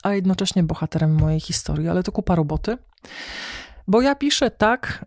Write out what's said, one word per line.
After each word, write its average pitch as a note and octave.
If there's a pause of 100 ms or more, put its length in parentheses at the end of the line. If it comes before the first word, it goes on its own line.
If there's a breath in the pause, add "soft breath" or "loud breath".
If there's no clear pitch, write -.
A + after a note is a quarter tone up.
a G3+
jednocześnie F#3+
bohaterem D#3
mojej D#3
historii. D3+
Ale F3
to G3+
kupa G3
roboty. D#3+ (1120 loud breath)
Bo G#3+
ja C#4
piszę C#4
tak, -